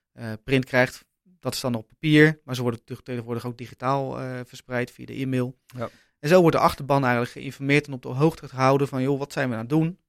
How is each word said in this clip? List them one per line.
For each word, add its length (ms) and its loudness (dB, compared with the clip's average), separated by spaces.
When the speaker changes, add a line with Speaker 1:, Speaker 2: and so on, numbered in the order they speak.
Speaker 1:
eh, 200 -12
print 200 0
krijgt. 400 0
Dat 140 -6
is 60 -6
dan 140 -4
op 140 -8
papier, 560 4
maar 100 -10
ze 80 -6
worden 180 -4
natuurlijk 280 -18
tegenwoordig 380 -8
ook 120 -10
digitaal, 640 -4
eh, 240 -10
verspreid 460 -8
via 160 -20
de 80 -14
e-mail. 520 -4
Speaker 2:
Ja. 220 -10
Speaker 1:
En 100 -6
zo 120 8
wordt 160 6
de 60 2
achterban 400 2
eigenlijk 300 0
geïnformeerd 540 -2
en 60 -12
op 100 -12
de 60 -14
hoogte 400 -2
gehouden 400 2
van, 140 -4
joh, 160 0
wat 140 -10
zijn 160 -2
we 60 -4
aan 60 -6
het 100 -10
doen? 280 0